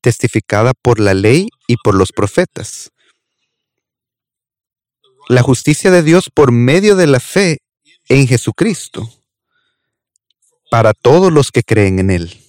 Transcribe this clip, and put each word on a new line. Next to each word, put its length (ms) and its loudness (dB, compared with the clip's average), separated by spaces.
testificada 720 -2
por 260 -2
la 140 0
ley 340 0
y 100 0
por 160 -2
los 180 0
profetas. 800 -6
La 140 2
justicia 480 0
de 100 4
Dios 320 0
por 180 2
medio 440 2
de 100 0
la 140 2
fe 400 -4
en 180 2
Jesucristo, 800 -6
para 240 0
todos 360 2
los 200 0
que 100 -2
creen 380 0
en 100 0
Él. 400 -6